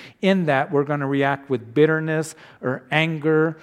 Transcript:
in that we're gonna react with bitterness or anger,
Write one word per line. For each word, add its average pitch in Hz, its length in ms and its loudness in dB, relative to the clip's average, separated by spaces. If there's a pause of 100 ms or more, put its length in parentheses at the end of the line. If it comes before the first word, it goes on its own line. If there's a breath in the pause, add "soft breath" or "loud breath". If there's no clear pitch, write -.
(220 loud breath)
in 190 240 2
that 143 240 0
we're 147 140 2
gonna 143 240 -4
react 139 420 -2
with 113 240 -4
bitterness 156 640 2 (260 loud breath)
or 127 300 -4
anger, 156 720 0